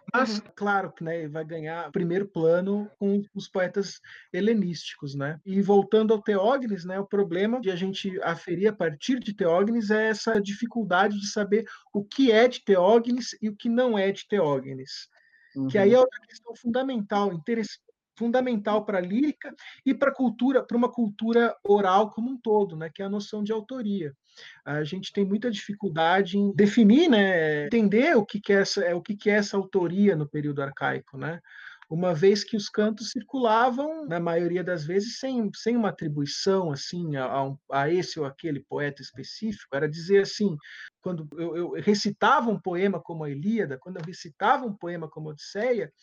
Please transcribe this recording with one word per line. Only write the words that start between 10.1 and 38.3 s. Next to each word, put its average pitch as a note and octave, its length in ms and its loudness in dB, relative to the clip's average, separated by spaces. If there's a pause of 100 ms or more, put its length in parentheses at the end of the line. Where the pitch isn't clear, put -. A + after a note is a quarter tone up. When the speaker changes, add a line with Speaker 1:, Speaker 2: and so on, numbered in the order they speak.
Speaker 1:
dificuldade G3+ 800 0
de G3+ 120 -8
saber G#3 340 0 (280)
o G3+ 100 -2
que C4 280 2
é A3+ 160 8
de - 160 -4
Teógenes A#3 680 4 (120)
e G#3+ 80 -2
o G#3 60 -8
que - 140 -6
não A#3 280 2
é G3 140 2
de - 160 -8
Teógenes. C3+ 800 -2 (640)
Que G#3 80 2
aí G3 120 6
Speaker 3:
Uhum. A#3+ 60 8
Speaker 1:
é B3+ 40 8
outra - 280 2
questão - 280 -18
fundamental, A3+ 800 -2
interess-, G#3 460 -6 (380)
fundamental A3+ 680 0
pra G3 140 -2
lírica A#3+ 540 -2 (320)
e C4 80 2
pra C4 200 0
cultura, B3+ 500 0
pra A#3+ 140 -2
uma A#3+ 140 2
cultura A#3 720 0
oral G3+ 480 4
como A#3 200 -4
um C4 60 -8
todo, G#3 380 0
né, D#3+ 180 -8
que - 80 -10
é G3 40 -6
a G3 40 -4
noção G#3 340 -6
de G#3 80 -2
autoria. G#3 600 -6 (520)
A D3 180 -2
gente F#3 300 -10
tem G3+ 120 0
muita G#3 260 -2
dificuldade F#3 840 0
em G3+ 160 2
definir, G#3+ 560 6
né, E3+ 560 2
entender A3+ 520 4
o G#3 80 4
que G#3 140 -6
que G3+ 140 0
é G3 80 6
essa, F#3+ 220 -2
é, F3 120 2
o F3 60 -4
que G3+ 140 -8
que G#3 140 -2
é G3+ 60 6
essa G#3 220 0
autoria F#3+ 580 2
no D3+ 140 -2
período D3 320 -4
arcaico, C#3 560 -6
né? D#3 220 -8 (500)
Uma F3 240 0
vez G3 320 4
que - 100 -8
os G3+ 140 -4
cantos G#3+ 420 -2
circulavam, C4 920 0
na E3 120 -4
maioria E3+ 460 0
das E3+ 220 -4
vezes, G3+ 340 -2
sem, B3 340 -4
sem A#3 220 -2
uma G#3+ 140 2
atribuição, D#3+ 800 -2
assim, D3+ 460 -6
a, C3 80 -4
a C3+ 240 -2
um, C#3 80 -10 (120)
a C#3 200 0
esse F3 280 -2
ou D3 80 -2
aquele C#3 360 -6